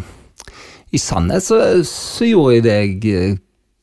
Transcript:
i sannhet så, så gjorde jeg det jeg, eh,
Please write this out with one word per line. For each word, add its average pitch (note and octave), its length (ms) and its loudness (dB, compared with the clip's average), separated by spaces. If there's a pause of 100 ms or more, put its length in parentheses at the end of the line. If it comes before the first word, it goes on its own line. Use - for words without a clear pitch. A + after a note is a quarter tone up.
(920)
i - 100 -2
sannhet D#3 420 -2
så, A3 140 0 (260)
så - 460 -6
gjorde D#3 260 4
jeg A#2 80 4
det A2 120 2
jeg, G2+ 420 -2 (140)
eh, G2 100 -4 (400)